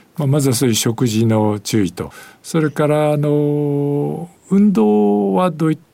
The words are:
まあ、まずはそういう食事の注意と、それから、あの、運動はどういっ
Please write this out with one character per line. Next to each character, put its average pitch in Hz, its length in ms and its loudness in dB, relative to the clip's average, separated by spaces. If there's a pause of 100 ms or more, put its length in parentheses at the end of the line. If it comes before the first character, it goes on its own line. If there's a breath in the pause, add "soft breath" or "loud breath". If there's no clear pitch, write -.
(160 loud breath)
ま 151 80 -4
あ、 - 20 0
ま 143 140 2
ず 139 80 0
は 127 60 0
そ 127 100 0
う 123 60 2
い - 20 0
う - 20 0
食 117 320 -2
事 110 200 0
の 107 340 0
注 107 240 -2
意 85 80 -4
と、 76 180 -10 (320 loud breath)
そ - 160 -4
れ 156 120 0
か 151 160 -2
ら、 151 260 0
あ 147 60 0
の、 147 1120 -2 (180)
運 202 240 4
動 208 640 2
は 185 160 2
ど 156 160 -4
う 160 60 0
い - 20 -2
っ 160 40 -8 (160)